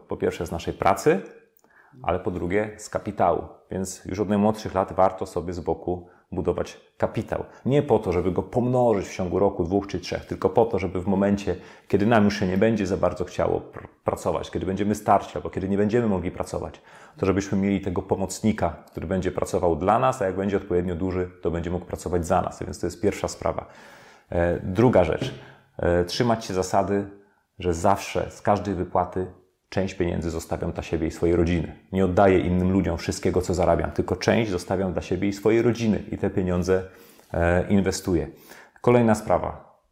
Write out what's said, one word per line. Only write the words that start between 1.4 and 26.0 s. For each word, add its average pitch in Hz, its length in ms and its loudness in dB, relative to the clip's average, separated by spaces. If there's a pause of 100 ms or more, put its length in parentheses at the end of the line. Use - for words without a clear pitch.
ale 87 160 0
po 101 120 -6
drugie 90 460 -2
z - 120 -16
kapitału. 92 540 0 (280)
Więc 92 340 -8
już - 140 -6
od 98 100 0
najmłodszych 104 440 0
lat 92 200 0
warto 92 320 2
sobie 87 280 -6
z 87 60 -8
boku 87 480 -4 (240)
budować 85 460 -2 (200)
kapitał. - 460 -4 (220)
Nie 143 180 4
po 113 160 4
to, 95 120 -4
żeby 90 200 0
go 90 120 -2
pomnożyć 120 640 2
w - 80 -14
ciągu 90 240 -2
roku, 98 240 2
dwóch 98 240 0
czy 92 120 -6
trzech, 82 260 -6
tylko 85 240 0
po 113 160 4
to, 101 140 -2
żeby 90 220 -4
w 92 60 -4
momencie, 101 480 2 (320)
kiedy 101 180 4
nam 110 200 6
już 101 140 0
się 98 80 0
nie 92 100 0
będzie 101 300 2
za 90 100 0
bardzo 87 280 0
chciało - 340 -2
pr-, - 280 -16 (160)
pracować, - 480 -2
kiedy 85 140 -4
będziemy 98 300 0
starsi - 400 2
albo 78 140 -8
kiedy 92 200 -4
nie 98 80 2
będziemy 107 300 2
mogli 90 240 -2
pracować, - 500 -8 (360)
to - 80 -2
żebyśmy 98 320 2
mieli 98 240 2
tego 95 200 -2
pomocnika, 95 840 -2
który - 220 -10
będzie 87 240 0
pracował 87 440 4
dla 95 240 4
nas, 131 220 2
a 98 40 0
jak 92 100 0
będzie 98 220 0
odpowiednio 90 380 0
duży, 90 360 -2 (100)
to 87 100 0
będzie 85 200 -4
mógł 90 140 -4
pracować 90 420 -4
za 90 140 2
nas. - 220 -6
Więc 82 160 -10
to 90 80 -4
jest - 140 -8
pierwsza 98 260 0
sprawa. - 380 -4 (640)
E, 87 300 0
druga 95 440 4
rzecz. - 300 -2 (440)
E, 87 280 2